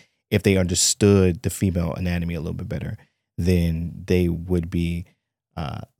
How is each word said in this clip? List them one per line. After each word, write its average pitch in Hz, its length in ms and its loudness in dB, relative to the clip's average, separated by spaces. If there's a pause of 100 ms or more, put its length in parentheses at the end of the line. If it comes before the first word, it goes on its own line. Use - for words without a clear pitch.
(300)
if 104 120 2
they 98 140 6
understood 92 840 4
the 90 80 -2
female 87 460 -2
anatomy 87 400 -4
a 82 40 -6
little 85 140 -6
bit 90 160 -10
better, - 280 -8 (420)
then 85 640 0
they 90 240 2
would 85 400 -2
be, 85 360 -4 (520)
uh, 80 240 -8 (180)